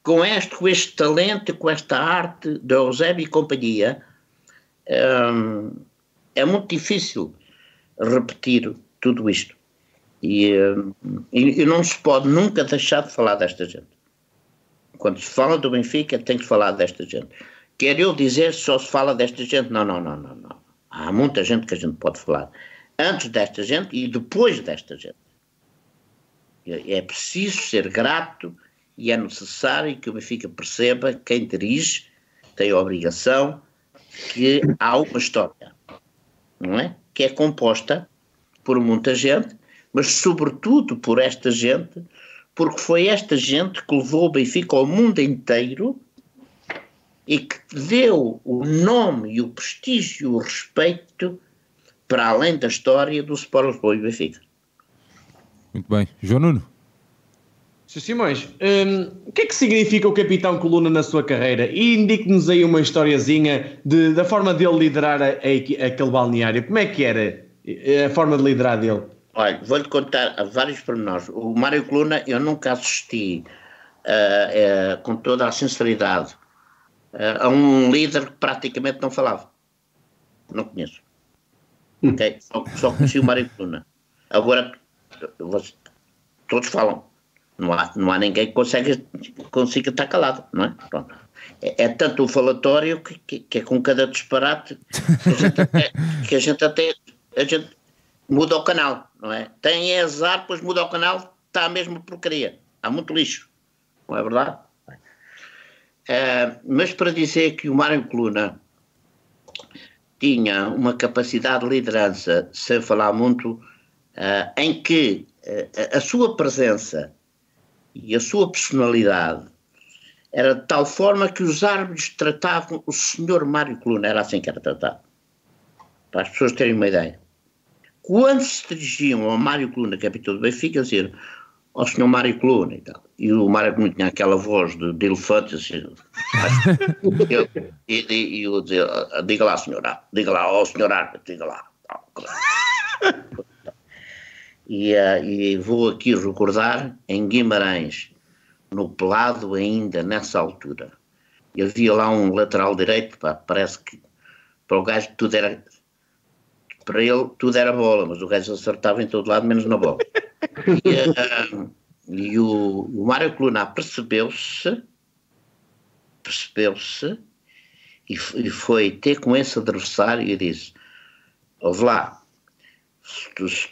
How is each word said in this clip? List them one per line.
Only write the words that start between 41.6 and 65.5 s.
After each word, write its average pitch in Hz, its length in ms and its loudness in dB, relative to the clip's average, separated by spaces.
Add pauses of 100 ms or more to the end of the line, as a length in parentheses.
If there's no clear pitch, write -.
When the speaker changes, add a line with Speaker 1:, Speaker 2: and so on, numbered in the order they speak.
Speaker 1:
porque - 260 0
foi 170 280 2
esta 208 280 0
gente 139 480 -2
que - 100 -2
levou 139 320 2
o 165 60 0
Benfica 147 440 0
ao 135 100 6
mundo 190 340 4
inteiro 135 800 -2 (1300)
e 151 140 0
que - 180 -12 (160)
deu 156 680 2
o 127 200 -4
nome 160 720 2
e 117 80 0
o 117 60 -6
prestígio - 800 -4
e 120 40 2
o 113 40 0
respeito 175 1000 -4 (680)
para 120 200 2
além 147 280 2
da 127 120 -2
história 143 540 0
do 147 120 -8
Sport 135 380 0
Lisboa 107 240 0
e - 40 -4
Benfica. 110 400 -6 (1300)
Speaker 2:
Muito 107 160 -10
bem. 104 180 2 (140)
João 110 180 2
Nuno? 151 260 2 (1200)
Speaker 3:
Sr. - 140 -16
Simões, 220 480 -2 (120)
hum, 196 520 2 (140)
o - 60 -12
que 440 100 2
é 440 40 2
que - 80 -6
significa 214 540 4
o 190 40 4
Capitão 185 460 2
Coluna 165 320 4
na 156 120 4
sua 151 200 0
carreira? 123 440 2
E 233 280 2
indique-nos 196 560 4
aí 180 140 6
uma 165 160 4
historiazinha 147 1040 2
de, 160 280 6
da 170 120 4
forma 190 280 2
dele 170 240 4
liderar 147 460 2
a, 139 40 4
a 135 220 0
equi-, 135 320 0